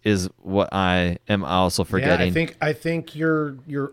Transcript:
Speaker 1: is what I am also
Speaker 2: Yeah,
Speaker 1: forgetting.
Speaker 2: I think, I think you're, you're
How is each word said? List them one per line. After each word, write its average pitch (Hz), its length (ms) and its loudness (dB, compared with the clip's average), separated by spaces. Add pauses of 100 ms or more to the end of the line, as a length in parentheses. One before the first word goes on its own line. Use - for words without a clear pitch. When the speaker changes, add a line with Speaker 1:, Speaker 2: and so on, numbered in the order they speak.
Speaker 1:
is 95 260 0 (100)
what 95 340 0
I 90 460 2 (100)
am 98 160 0
also 90 400 2
Speaker 2:
Yeah, - 60 -10
Speaker 1:
forgetting. 90 400 2
Speaker 2:
I - 20 0
think, 165 280 -2
I 151 120 0
think 165 420 -6
you're, 151 520 -2
you're 139 260 -6